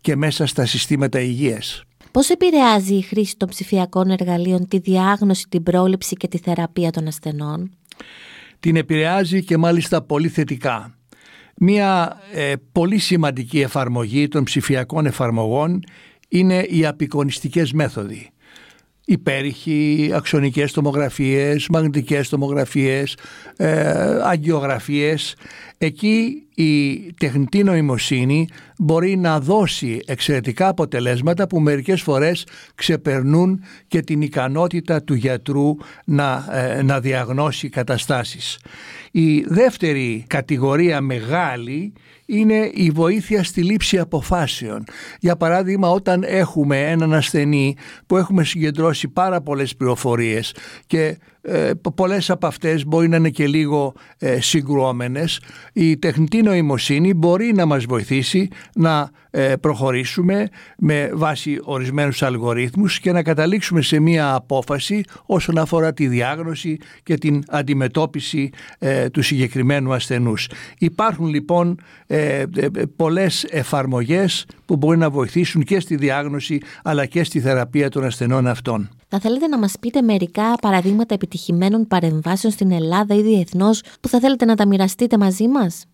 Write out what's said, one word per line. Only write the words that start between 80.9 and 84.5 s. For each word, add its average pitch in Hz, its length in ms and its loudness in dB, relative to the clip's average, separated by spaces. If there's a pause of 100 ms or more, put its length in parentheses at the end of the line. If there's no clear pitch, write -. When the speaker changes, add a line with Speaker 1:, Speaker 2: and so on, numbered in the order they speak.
Speaker 2:
επιτυχημένων 190 720 0
παρεμβάσεων 175 640 0
στην 190 180 2
Ελλάδα 180 440 2
ή 208 60 6
διεθνώς 208 600 2 (200)
που - 60 -6
θα 247 120 2
θέλετε 247 260 4
να 226 100 6